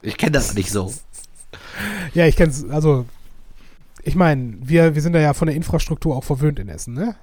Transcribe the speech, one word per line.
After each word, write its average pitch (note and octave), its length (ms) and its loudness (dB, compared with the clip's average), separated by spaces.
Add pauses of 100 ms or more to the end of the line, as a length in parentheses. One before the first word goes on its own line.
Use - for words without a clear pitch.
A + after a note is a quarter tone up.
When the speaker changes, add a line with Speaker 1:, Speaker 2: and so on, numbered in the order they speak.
Speaker 1:
Ich - 160 -8
kenn D#3+ 160 0
das - 200 0
nicht F#2+ 180 -2
so. G2+ 260 -4
Speaker 2:
<laughs> - 60 -16 (1080)
Ja, E3+ 140 4
ich D3 100 6
kenn's, D3 320 4
also, D3 360 2 (1000)
ich C#3+ 120 -2
mein, C3+ 480 2
wir, E3 320 4
wir D3+ 60 0
sind E3+ 100 -2
da E3 80 4
ja D3 140 4
von D#3+ 140 0
der D3 80 -2
Infrastruktur D#3+ 600 -2
auch C3+ 80 -6
verwöhnt C#3+ 360 0
in G2+ 100 -8
Essen, A#2+ 240 -12
ne? G3+ 300 -4